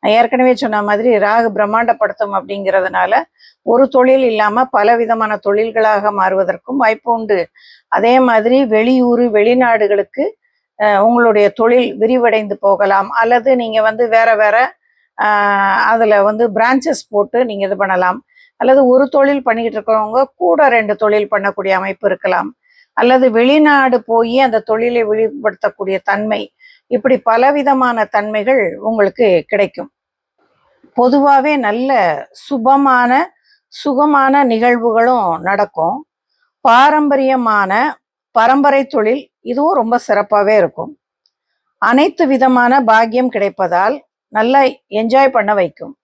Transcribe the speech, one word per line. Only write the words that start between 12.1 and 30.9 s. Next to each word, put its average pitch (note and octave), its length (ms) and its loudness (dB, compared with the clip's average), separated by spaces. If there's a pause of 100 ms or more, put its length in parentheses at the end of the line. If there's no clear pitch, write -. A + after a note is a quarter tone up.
போகலாம். G3 520 0
அல்லது A#3 440 0
நீங்க A3+ 260 -2
வந்து A3 260 0
வேற A3+ 280 2
வேற, G#3+ 200 0 (600)
அஹ், G3+ 720 0
அதுல G#3+ 360 2
வந்து G#3+ 280 0
பிரான்ச்சஸ் B3+ 580 -2
போட்டு G3+ 360 -2
நீங்க G3+ 200 -6
இது G3 120 -4
பண்ணலாம். F#3 420 -2 (400)
அல்லது C4 280 2
ஒரு C4 220 4
தொழில் C#4 380 0
பண்ணிக்கிட்டு A3+ 320 -4
இருக்கிறவங்க A3 420 -2 (140)
கூட D#4+ 340 2
ரெண்டு A3 260 0
தொழில் G#3 380 -2
பண்ணக்கூடிய G3 400 -4
அமைப்பு F#3+ 340 -4
இருக்கலாம். F#3+ 420 -2 (480)
அல்லது B3+ 340 2
வெளிநாடு C4+ 720 2
போய் A#3 360 -2
அந்த A3 300 0
தொழிலை A#3 340 -2
விரிவுபடுத்தக்கூடிய G#3 1000 -4
தன்மை, G#3 380 -4 (500)
இப்படி B3 300 0
பலவிதமான B3+ 840 0
தன்மைகள் G#3+ 560 -2 (180)
உங்களுக்கு G#3+ 480 0 (200)
கிடைக்கும். G3 420 -4 (1080)